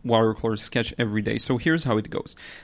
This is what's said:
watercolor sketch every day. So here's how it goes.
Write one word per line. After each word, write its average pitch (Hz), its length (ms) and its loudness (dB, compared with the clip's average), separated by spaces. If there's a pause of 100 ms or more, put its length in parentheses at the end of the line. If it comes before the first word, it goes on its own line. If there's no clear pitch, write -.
watercolor 113 540 2
sketch - 420 -2
every 107 220 0
day. 107 160 -2
So 127 200 2
here's 160 280 0
how 117 120 2
it 107 120 -2
goes. - 260 -6 (280)